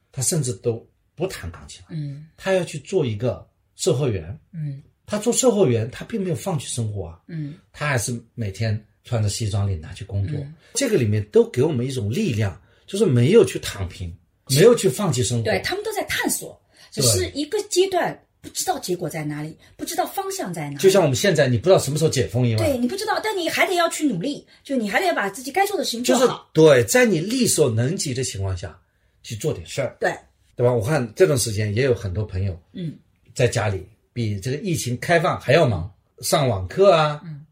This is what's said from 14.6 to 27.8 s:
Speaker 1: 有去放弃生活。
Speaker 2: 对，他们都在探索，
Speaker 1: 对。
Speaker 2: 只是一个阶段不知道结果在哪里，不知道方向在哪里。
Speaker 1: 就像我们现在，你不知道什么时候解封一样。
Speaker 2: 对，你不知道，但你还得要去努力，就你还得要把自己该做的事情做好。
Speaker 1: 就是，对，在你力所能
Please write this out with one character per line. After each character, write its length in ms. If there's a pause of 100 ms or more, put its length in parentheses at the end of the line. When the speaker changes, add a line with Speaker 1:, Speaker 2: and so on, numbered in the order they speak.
Speaker 1:
有 120
去 140
放 240
弃 100
生 180
活。 40
Speaker 2:
对， 180
他 140
们 80
都 80
在 140
探 240
索， 300 (340)
Speaker 1:
对。 100
Speaker 2:
只 60
是 240
一 120
个 180
阶 260
段 280 (220)
不 120
知 120
道 160
结 160
果 140
在 160
哪 180
里， 140 (180)
不 80
知 100
道 120
方 260
向 220
在 160
哪 80
里。 0
Speaker 1:
就 120
像 120
我 60
们 80
现 200
在， 140
你 80
不 80
知 40
道 80
什 140
么 60
时 80
候 40
解 160
封 220
一 40
样。 80
Speaker 2:
对， 180
你 100
不 80
知 100
道， 160
但 160
你 120
还 180
得 80
要 140
去 180
努 140
力， 260 (160)
就 140
你 100
还 140
得 60
要 60
把 160
自 140
己 80
该 160
做 80
的 80
事 80
情 120
做 120
好。 380
Speaker 1:
就 100
是， 120
对， 100
在 200
你 140
力 260
所 240
能 280